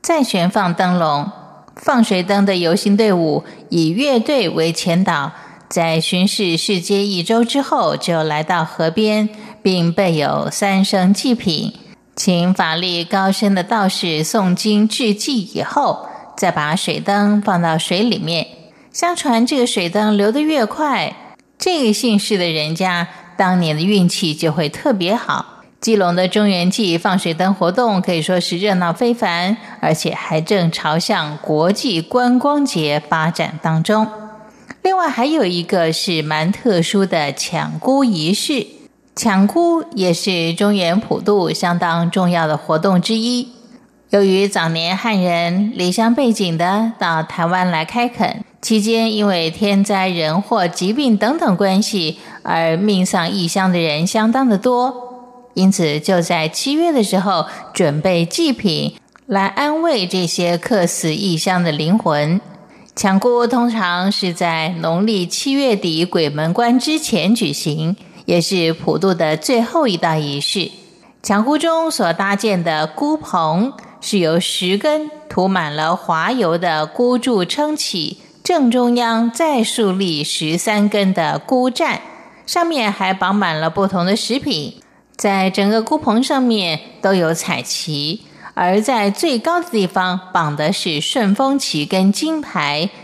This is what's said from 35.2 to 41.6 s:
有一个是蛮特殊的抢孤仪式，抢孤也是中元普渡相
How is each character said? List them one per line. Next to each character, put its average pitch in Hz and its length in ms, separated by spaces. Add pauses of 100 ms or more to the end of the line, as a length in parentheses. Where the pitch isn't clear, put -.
有 302 180
一 175 180
个 170 300
是 160 300
蛮 156 280
特 202 300
殊 196 240
的 160 300
抢 156 440
孤 269 240
仪 180 300
式， 254 340 (480)
抢 196 320
孤 339 460
也 180 220
是 170 400
中 208 200
元 180 240
普 - 220
渡 190 300
相 175 280